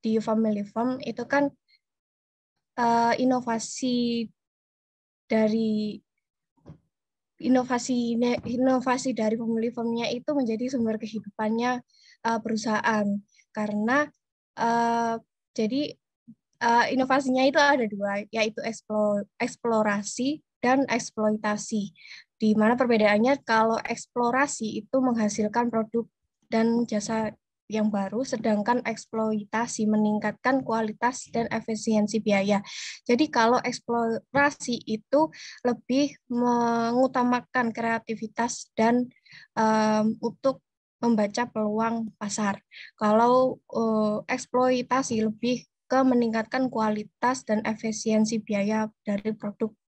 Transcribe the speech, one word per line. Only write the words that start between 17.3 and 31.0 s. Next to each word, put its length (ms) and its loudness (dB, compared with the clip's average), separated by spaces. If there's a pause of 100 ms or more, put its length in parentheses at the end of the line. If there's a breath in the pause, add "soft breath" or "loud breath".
itu 80 2
ada 320 4
dua, 400 -4
yaitu 320 -2
eksplo-, 640 -2 (160)
eksplorasi 1040 -2 (160)
dan 320 4
eksploitasi, 960 -2 (480 loud breath)
di 160 2
mana 240 6
perbedaannya 720 4
kalau 320 2
eksplorasi 1040 -2
itu 160 -4
menghasilkan 720 0
produk 320 -2 (480)
dan 320 2
jasa 480 -4 (320)
yang 240 0
baru, 400 -2
sedangkan 560 0
eksploitasi 1040 -2
meningkatkan 720 0
kualitas 720 -4